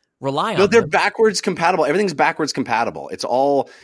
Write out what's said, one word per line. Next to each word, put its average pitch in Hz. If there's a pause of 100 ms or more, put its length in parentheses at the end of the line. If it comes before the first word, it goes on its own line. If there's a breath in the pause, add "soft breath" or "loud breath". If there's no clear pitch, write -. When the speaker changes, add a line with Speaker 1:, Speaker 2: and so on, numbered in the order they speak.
(200)
Speaker 1:
rely 147
Speaker 2:
No, 175
Speaker 1:
on 202
Speaker 2:
they're 226
Speaker 1:
them. 160
Speaker 2:
backwards 196
compatible. 175
Everything's 175
backwards 151
compatible. 110
It's -
all 135 (140)